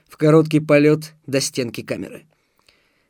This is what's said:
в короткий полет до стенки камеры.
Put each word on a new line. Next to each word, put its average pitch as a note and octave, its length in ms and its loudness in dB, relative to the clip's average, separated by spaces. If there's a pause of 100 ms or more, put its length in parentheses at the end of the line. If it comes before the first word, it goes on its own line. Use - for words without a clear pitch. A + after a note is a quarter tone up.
в - 80 -20
короткий D#3 440 2
полет D3+ 520 2 (140)
до C3+ 140 -2
стенки A#2+ 420 -8
камеры. G#2 420 -12 (840)